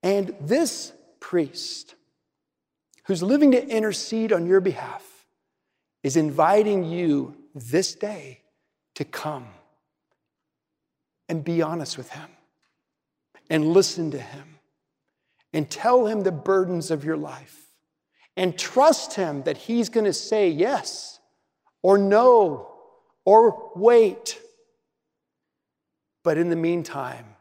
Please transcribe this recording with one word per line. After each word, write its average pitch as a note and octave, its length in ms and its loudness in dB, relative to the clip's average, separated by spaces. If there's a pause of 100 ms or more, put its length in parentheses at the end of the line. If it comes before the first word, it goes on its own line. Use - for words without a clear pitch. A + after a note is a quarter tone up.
And G3+ 380 -2
this A#3+ 520 -2 (280)
priest - 720 -6 (1080)
who's F3 180 -4
living C#4 300 4
to B3+ 160 2
intercede A3 640 -4
on E3+ 140 0
your F#3+ 140 4
behalf - 440 -6 (1000)
is C#3 140 -2
inviting F3 680 2
you D#3+ 520 -4 (180)
this C#3 400 -4
day E3 460 -12 (540)
to C#3+ 100 -8
come C3+ 440 -10 (1800)
and E3 160 -6
be E3+ 160 -2
honest D#3+ 380 -6
with B2+ 120 -18
him D3+ 180 -18 (1200)
and D#3 220 0
listen F3 380 2
to C3+ 80 -10
him C#3+ 400 -20 (920)
and D#3 180 -4
tell B3 360 2
him G#3+ 160 -2
the F#3 100 0
burdens F3+ 580 -2
of D3 140 -4
your D#3+ 120 -4
life C3+ 560 -16 (640)
and F#3 220 -2
trust - 560 2
him D3+ 300 -4
that D3 120 -4
he's A#3 320 -2
gonna G#3+ 240 0
say G#3 360 0
yes - 720 -4 (640)
or F#3+ 160 6
no G3+ 760 4 (520)
or A3 500 6
wait. A3 680 4 (1800)
But D#3+ 160 0
in E3+ 100 0
the E3+ 80 -2
meantime C#3+ 680 -6 (140)